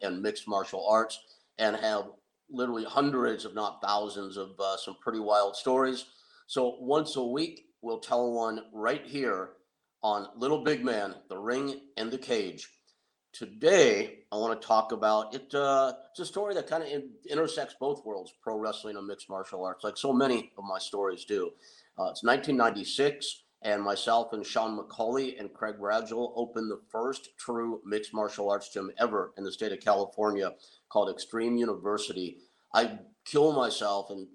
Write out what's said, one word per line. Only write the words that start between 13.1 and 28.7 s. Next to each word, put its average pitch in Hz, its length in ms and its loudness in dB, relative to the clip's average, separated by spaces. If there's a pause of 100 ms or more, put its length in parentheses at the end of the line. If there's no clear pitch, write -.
Today, 110 840 4 (120)
I 104 40 -4
wanna 110 220 0
talk 110 340 4
about 107 420 2
it. 139 220 -12
Uh, 135 380 4 (180)
it's - 80 -14
a 165 80 -8
story 202 260 -4
that 160 160 -4
kinda 160 240 -2
in-, 135 160 -6 (180)
intersects 151 520 -2
both 139 260 -2
worlds, 98 340 -8
pro 110 160 -6
wrestling 107 420 -6
and 98 100 -10
mixed 98 240 -12
martial 95 340 -8
arts, - 180 -6
like 104 140 -4
so 139 160 2
many 123 460 4
of 101 40 -12
my 95 140 -4
stories 95 480 -4
do. 92 280 -2 (440)
Uh, 104 140 -2
it's - 120 -10
nineteen 147 320 2
ninety-six, 120 840 0 (220)
and 104 180 0
myself 113 520 2
and 107 120 -6
Sean 110 320 0
McCauley 117 640 -2
and 101 120 -10
Craig 107 300 -6
Bradgell 113 540 0
opened 117 340 -4
the 101 100 -6 (120)
first 127 480 -4
true 117 440 -4
mixed 107 300 -4
martial 104 380 -2
arts 101 180 -2
gym 98 300 -6